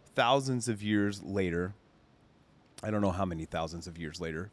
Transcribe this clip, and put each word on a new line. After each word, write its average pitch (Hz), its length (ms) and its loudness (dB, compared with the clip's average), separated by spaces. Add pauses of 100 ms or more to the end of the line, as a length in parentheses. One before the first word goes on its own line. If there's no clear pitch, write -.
(140)
thousands 131 540 4
of 107 160 -2
years 104 400 2
later. 92 500 0 (1080)
I 107 80 -2
don't 107 100 2
know 98 100 4
how 95 140 0
many 82 200 -4
thousands 82 420 -4
of 82 100 -12
years 82 220 -8
later 82 340 -6